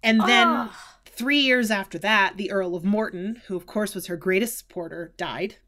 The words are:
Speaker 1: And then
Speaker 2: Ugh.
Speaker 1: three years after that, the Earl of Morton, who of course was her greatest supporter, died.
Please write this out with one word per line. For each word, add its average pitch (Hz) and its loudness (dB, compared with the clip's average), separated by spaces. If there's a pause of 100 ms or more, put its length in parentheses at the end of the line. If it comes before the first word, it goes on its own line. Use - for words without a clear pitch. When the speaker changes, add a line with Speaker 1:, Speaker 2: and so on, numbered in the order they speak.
Speaker 1:
And 226 4
then 233 6
Speaker 2:
Ugh. 226 0 (340)
Speaker 1:
three 277 0
years 254 2
after 196 -4
that, 196 2
the 196 -6
Earl 185 -2
of 170 -6
Morton, 208 -2
who 190 -6
of 170 -10
course 214 -4
was 185 -10
her 175 -6
greatest 190 0
supporter, 165 -12
died. 170 -6 (120)